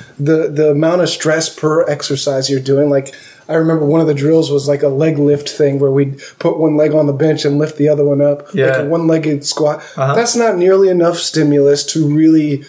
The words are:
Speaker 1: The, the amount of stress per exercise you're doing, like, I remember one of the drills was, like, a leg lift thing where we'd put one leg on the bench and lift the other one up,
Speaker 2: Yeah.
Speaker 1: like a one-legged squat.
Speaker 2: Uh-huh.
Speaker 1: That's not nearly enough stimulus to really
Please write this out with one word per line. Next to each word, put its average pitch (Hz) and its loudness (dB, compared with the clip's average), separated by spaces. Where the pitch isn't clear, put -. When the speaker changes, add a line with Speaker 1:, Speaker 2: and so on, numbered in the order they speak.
Speaker 1:
The, 160 0
the 151 0
amount 160 0
of - 0
stress 156 -2
per 156 -2
exercise 139 -4
you're 139 -2
doing, 135 0
like, 139 -2
I 156 -4
remember 160 0
one 156 2
of 156 0
the 151 0
drills 147 0
was, 139 -2
like, 143 0
a 147 2
leg 147 -2
lift 143 0
thing 139 0
where 139 2
we'd 135 0
put 165 -2
one 156 0
leg 151 2
on 151 2
the 143 0
bench 151 0
and 143 0
lift 151 -4
the 147 2
other 147 2
one 143 2
up, 143 -2
Speaker 2:
Yeah. 170 0
Speaker 1:
like 131 2
a 143 -2
one-legged 156 -2
squat. 156 -2
Speaker 2:
Uh-huh. 139 -2
Speaker 1:
That's 233 0
not 226 0
nearly 190 4
enough 170 2
stimulus 143 2
to 160 0
really 151 2